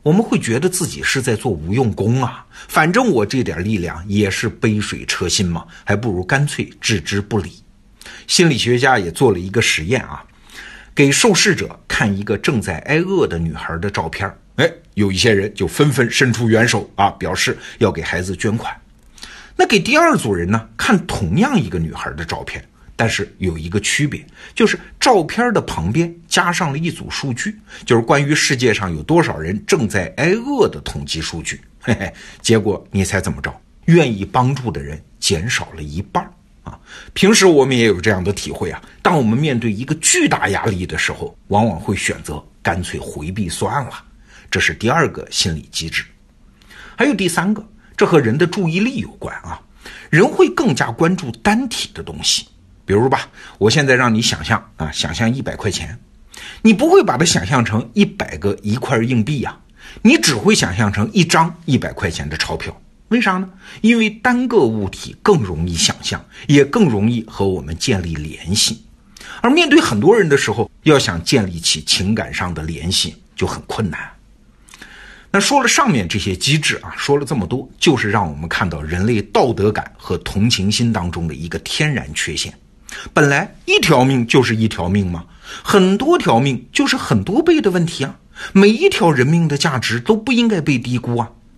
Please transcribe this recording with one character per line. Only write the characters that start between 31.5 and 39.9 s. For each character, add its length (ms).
嘿 200
嘿， 120
结 160
果 320
你 160
猜 160
怎 100
么 100
着？ 120
愿 260
意 140
帮 300
助 160
的 100
人 180
减 280
少 280
了 80
一 180
半 220
儿 80
啊！ 160
平 180
时 140
我 180
们 140
也 80
有 160
这 80
样 140
的 100
体 180
会 200
啊， 100
当 120
我 60
们 160
面 220
对 120
一 120
个 120